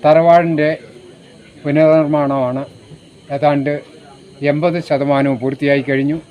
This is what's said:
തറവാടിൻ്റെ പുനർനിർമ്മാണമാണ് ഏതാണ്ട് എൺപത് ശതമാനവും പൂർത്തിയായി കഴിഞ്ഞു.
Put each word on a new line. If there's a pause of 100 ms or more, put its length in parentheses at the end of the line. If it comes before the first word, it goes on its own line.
തറവാടിൻ്റെ (920)
പുനർനിർമ്മാണമാണ് (760)
ഏതാണ്ട് (760)
എൺപത് (100)
ശതമാനവും
പൂർത്തിയായി
കഴിഞ്ഞു. (120)